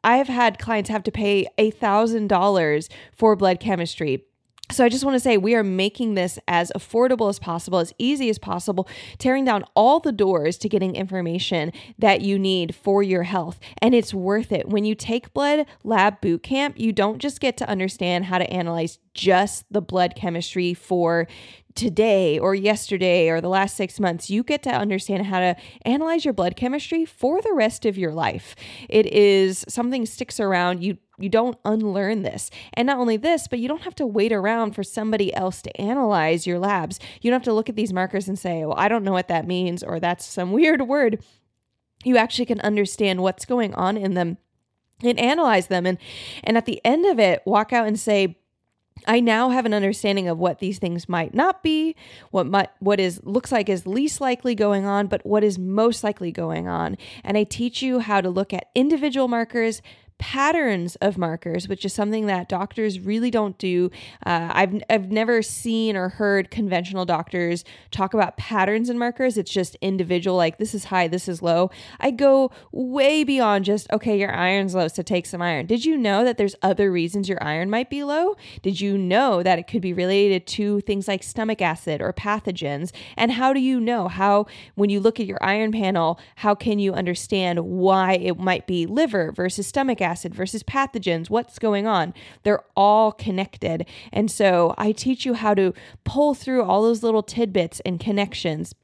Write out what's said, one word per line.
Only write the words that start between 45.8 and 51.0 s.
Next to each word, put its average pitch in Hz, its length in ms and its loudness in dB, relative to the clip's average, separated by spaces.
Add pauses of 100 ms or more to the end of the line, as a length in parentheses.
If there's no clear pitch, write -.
And, 185 120 0 (440)
and 226 140 2
at 226 100 0
the 226 180 -6
end 311 220 4
of 294 140 4
it, 185 240 6
walk 214 280 2
out 226 160 2
and 202 100 -2
say, 196 400 0 (680)
"I 233 120 4
now 240 320 2
have 247 160 0
an 214 80 2
understanding 196 540 0
of 165 100 -2
what 175 220 0
these 190 180 -4
things 175 300 -4